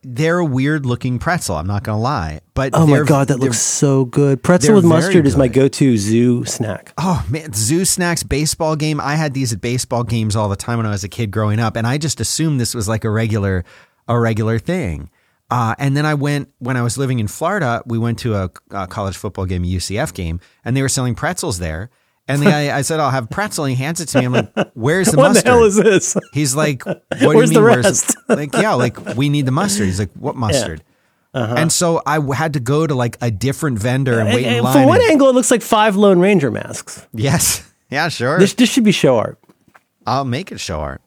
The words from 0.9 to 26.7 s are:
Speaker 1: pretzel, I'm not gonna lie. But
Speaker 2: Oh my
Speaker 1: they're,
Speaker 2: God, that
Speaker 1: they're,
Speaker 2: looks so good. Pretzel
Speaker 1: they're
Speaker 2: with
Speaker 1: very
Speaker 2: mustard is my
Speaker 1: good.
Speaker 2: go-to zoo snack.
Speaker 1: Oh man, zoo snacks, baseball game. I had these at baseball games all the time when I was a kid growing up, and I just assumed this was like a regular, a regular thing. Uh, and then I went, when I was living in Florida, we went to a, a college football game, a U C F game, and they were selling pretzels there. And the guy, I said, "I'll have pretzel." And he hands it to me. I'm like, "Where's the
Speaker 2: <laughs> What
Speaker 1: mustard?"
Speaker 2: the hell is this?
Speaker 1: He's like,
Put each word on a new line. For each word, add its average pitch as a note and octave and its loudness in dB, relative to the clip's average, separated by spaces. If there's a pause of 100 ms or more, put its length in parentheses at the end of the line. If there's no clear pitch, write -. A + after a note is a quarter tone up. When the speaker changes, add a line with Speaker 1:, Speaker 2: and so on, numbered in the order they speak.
Speaker 1:
pretzel, E3 -2
I'm D#2 -4
not G2+ -2
gonna G#2+ -2
lie. G2 -4 (140)
But C3 -2
Speaker 2:
Oh D#3+ 6
my C#3+ 6
Speaker 1:
they're, D3 2
Speaker 2:
God, C#3 4
that C#3 0
Speaker 1:
they're, C3 0
Speaker 2:
looks A#2 -4
so C3+ 2
good. C#3 0
Pretzel F3+ 4
Speaker 1:
they're A3 8
Speaker 2:
with F#3 6
Speaker 1:
very E3 6
Speaker 2:
mustard E3 4
is C3+ 2
my C3+ 4
Speaker 1:
good. A2+ -2 (200)
Speaker 2:
go-to C3 4
zoo A#2+ 2
snack. - -8
Speaker 1:
Oh E3 -2
man, D#3 -6
zoo B2 0
snacks, F3 -2
baseball D#3 -2
game. D3+ -2
I C#3+ -4
had D3+ -2
these B2+ -2
at F#2+ -8
baseball A#2+ -4
games A2 -2
all G#2+ 0
the G2 -2
time A#2 -6
when A2 -2
I G#2+ -2
was G2 -4
a G2+ -10
kid A2+ -6
growing G#2+ -2
up, A2+ -2
and A2+ -2
I C3+ -2
just D3 -4
assumed D3+ -2
this A#2 -4
was G#2+ -6
like A2 -2
a A2+ -2
regular, G#2 0 (440)
a A#2 0
regular A2+ 0
thing. G2+ -6 (400)
Uh, A#2 0
and C#3 0
then D3 0
I D3+ 0
went, C#3+ -4
when B2+ -6
I B2 -2
was A#2+ -2
living C3 -2
in G#2+ -2
Florida, D#3+ -2
we A#2 -4
went A#2 -2
to A2+ -2
a, F#2+ -2 (220)
a G2 -8
college F#2+ -6
football G2 -8
game, F2+ -4
a F2 -2
U F#2 -2
C F#2+ -8
F D#3 -4
game, E2+ -6 (240)
and B2 -2
they C3+ 0
were C3+ -2
selling B2+ -2
pretzels D3+ -6
there. E2+ -8 (360)
And C#3+ -2
the C#3+ 2
guy, D3 2
I C#3 -2
said, D#3 -2
"I'll C#3 0
have B2+ -4
pretzel." G3 -4
And C3 -2
he C3 -4
hands E3 -6
it D3 -8
to - -2
me. B2+ 0
I'm B2 -2
like, B2 -2 (220)
"Where's E3 0
the D#3 2
Speaker 2:
<laughs> B3+ 6
What C#4+ 6
Speaker 1:
mustard?" G#3 4
Speaker 2:
the A#3+ 2
hell A#3+ 6
is G3+ 4
this? G#3 2 (160)
Speaker 1:
He's C3+ -2
like, D3+ -2